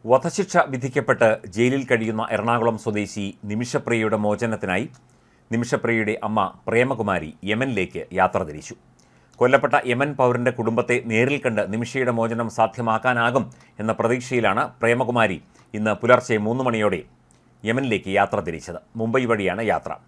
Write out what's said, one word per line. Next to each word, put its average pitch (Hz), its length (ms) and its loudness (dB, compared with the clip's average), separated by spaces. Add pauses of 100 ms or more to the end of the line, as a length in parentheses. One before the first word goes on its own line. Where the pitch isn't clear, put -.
വധശിക്ഷ 165 520 2 (160)
വിധിക്കപ്പെട്ട് 127 540 2 (280)
ജയിലിൽ 127 340 2
കഴിയുന്ന 110 340 0 (120)
എറണാകുളം 113 500 0
സ്വദേശി 104 400 -4 (260)
നിമിഷപ്രിയയുടെ 113 720 -2
മോചനത്തിനായി 104 640 -2 (640)
നിമിഷപ്രിയയുടെ 113 640 0 (140)
അമ്മ 107 180 0 (200)
പ്രേമകുമാരി 110 640 0 (220)
യമനിലേക്ക് 107 520 -2 (160)
യാത്ര 92 300 2
തിരിച്ചു. 76 260 -14 (680)
കൊല്ലപ്പെട്ട 135 340 4 (160)
യമൻ 135 200 0 (100)
പൗരന്റെ 123 380 2
കുടുംബത്തെ 120 380 0 (160)
നേരിൽ 123 320 2
കണ്ട് 107 180 0 (120)
നിമിഷയുടെ 120 460 -2
മോചനം 113 360 -2
സാധ്യമാക്കാനാകും 117 920 0 (360)
എന്ന 110 180 0
പ്രതീക്ഷയിലാണ് 120 640 2 (160)
പ്രേമകുമാരി 117 580 2 (360)
ഇന്ന് 107 260 0
പുലർച്ചെ 117 380 4 (100)
മൂന്ന് 127 200 -2
മണിയോടെ 104 340 0 (600)
യമനിലേക്ക് 113 560 -2
യാത്ര 101 300 2
തിരിച്ചത്. 85 340 -10 (180)
മുംബൈ 117 300 0
വഴിയാണ് 104 420 0
യാത്ര. 80 200 -4 (160)